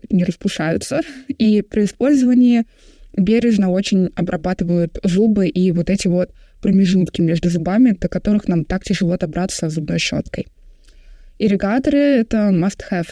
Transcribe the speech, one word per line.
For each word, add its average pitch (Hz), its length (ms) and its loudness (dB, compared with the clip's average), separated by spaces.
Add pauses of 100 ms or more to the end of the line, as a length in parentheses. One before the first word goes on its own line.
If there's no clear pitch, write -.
(100)
не 180 120 2
распушаются, 180 800 -4 (260)
и 214 360 0
при 208 240 -2
использовании 247 800 2 (500)
бережно 208 540 2
очень 185 440 0
обрабатывают 175 880 -2
зубы 202 460 2
и 185 240 0
вот 170 180 -2
эти 196 160 -2
вот 180 240 0 (300)
промежутки 190 600 2
между 165 300 0
зубами, 185 420 2
до 185 160 -4
которых 208 400 -2
нам 170 160 0
так 185 200 -6
тяжело 180 320 -2
добраться 175 520 -4
зубной 156 300 -4
щёткой. - 480 -6 (920)
Ирригаторы — 220 600 0
это 226 520 2
must-have, 170 600 -2